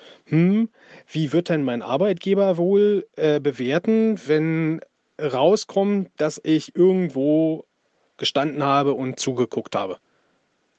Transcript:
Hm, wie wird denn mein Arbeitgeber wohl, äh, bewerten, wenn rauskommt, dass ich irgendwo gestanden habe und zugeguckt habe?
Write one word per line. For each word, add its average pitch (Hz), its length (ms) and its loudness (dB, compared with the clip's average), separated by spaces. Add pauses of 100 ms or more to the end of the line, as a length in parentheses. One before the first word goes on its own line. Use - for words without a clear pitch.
(280)
Hm, 190 420 2 (400)
wie 151 240 -4
wird 175 160 0
denn 156 140 0
mein 120 180 -2
Arbeitgeber 190 760 0
wohl, 196 500 2 (120)
äh, 151 240 2
bewerten, 170 760 0 (100)
wenn 160 520 0 (420)
rauskommt, 190 920 0
dass 151 280 -2
ich 156 320 0
irgendwo 160 880 2 (500)
gestanden 143 480 -2
habe 139 300 2
und 131 260 -6
zugeguckt 123 560 -4
habe? - 220 -4 (800)